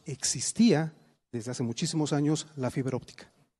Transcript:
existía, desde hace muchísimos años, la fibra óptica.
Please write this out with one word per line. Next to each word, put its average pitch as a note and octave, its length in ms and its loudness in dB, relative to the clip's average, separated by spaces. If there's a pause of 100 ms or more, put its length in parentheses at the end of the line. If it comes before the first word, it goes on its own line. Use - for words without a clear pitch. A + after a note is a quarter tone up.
existía, D#3 880 2 (380)
desde A#2+ 180 -6
hace B2 120 -4
muchísimos D3 520 0
años, D3 320 2 (100)
la B2 140 -2
fibra B2+ 260 -2
óptica. - 340 -12 (300)